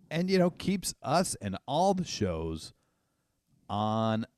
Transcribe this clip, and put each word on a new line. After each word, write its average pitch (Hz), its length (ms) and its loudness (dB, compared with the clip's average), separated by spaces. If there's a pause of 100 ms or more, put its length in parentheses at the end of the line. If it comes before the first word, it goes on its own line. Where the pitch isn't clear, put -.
(100)
and, 175 200 -2
you 190 80 4
know, 175 120 6
keeps - 520 -4
us 170 380 2
and 95 160 -4 (100)
all 175 280 2
the 185 100 -2
shows 82 680 -4 (960)
on 110 580 0 (120)